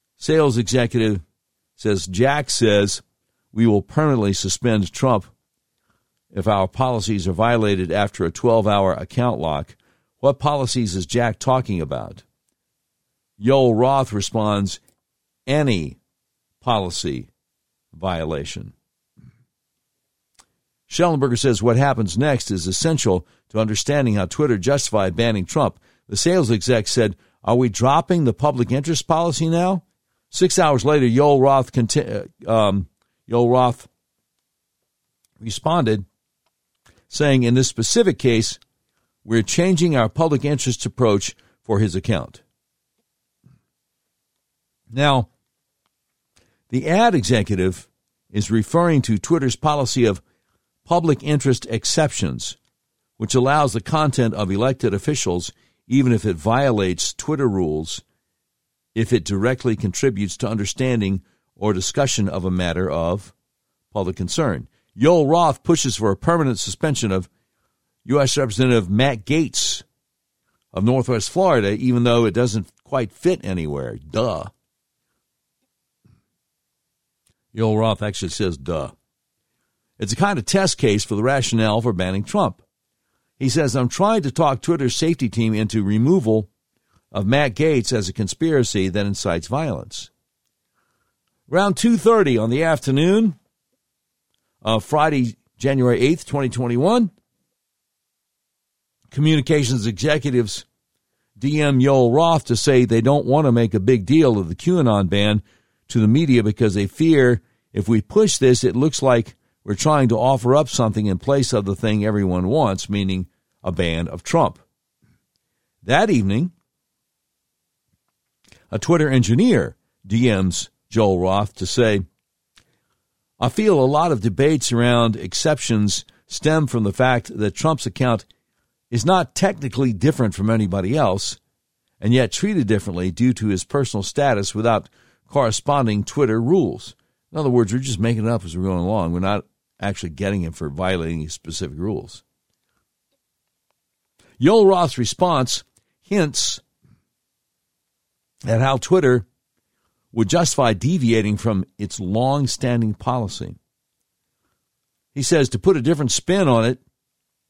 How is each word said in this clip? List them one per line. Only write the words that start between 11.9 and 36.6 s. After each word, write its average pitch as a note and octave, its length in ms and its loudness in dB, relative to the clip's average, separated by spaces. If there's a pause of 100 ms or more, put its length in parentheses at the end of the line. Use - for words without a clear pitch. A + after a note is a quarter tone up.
Yoel A#2+ 400 2
Roth C3 360 0
responds, G#2 680 -2 (640)
'Any B2+ 540 -2 (640)
policy F2+ 680 -4 (640)
violation.'" D#2+ 760 -8 (2250)
Shellenberger C#3 480 0
says, A#2 240 0
"What A#2 140 4
happens A#2 420 0
next C3+ 340 0
is F2+ 160 -4
essential F#2+ 600 0 (220)
to G#2+ 100 -4
understanding A2 560 0
how F#2+ 120 -2
Twitter B2+ 300 0
justified G2+ 560 -2
banning G#2+ 320 0
Trump." B2+ 320 -2 (300)
The - 80 -10
sales D#3+ 340 0
exec A2+ 380 0
said, G#2+ 300 0 (260)
"Are A2+ 140 2
we B2+ 100 2
dropping D3 560 0
the A#2+ 100 2
public C3 380 -2
interest C#3+ 360 -4
policy E3 420 0
now?" F3 340 0 (460)
Six - 300 2
hours D3 240 4
later, C#3+ 220 4
Yoel C3+ 360 4
Roth C3+ 300 4
conti-, B2 320 0
uh, G#2 220 -8 (260)
um, G2+ 380 2 (400)
Yoel A#2 200 2
Roth B2 380 0 (1500)
responded, A2+ 680 -2 (1000)